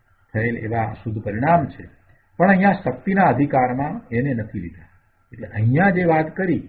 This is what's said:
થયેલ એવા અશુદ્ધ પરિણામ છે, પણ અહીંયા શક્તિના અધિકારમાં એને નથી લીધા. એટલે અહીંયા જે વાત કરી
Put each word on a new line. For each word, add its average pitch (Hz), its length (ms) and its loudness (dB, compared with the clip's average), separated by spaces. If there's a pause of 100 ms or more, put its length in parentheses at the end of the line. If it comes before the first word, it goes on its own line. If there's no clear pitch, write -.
(340)
થયેલ 117 240 -2
એવા 110 320 -4
અશુદ્ધ 110 320 -8
પરિણામ 135 440 2
છે, - 180 -12 (540)
પણ 185 120 4
અહીંયા 190 300 4
શક્તિના 190 480 0
અધિકારમાં 139 680 0 (160)
એને 131 220 0
નથી 107 320 -6
લીધા. - 240 -16 (440)
એટલે 113 160 -16
અહીંયા 135 460 2
જે 180 120 0
વાત 160 260 2
કરી 175 360 -2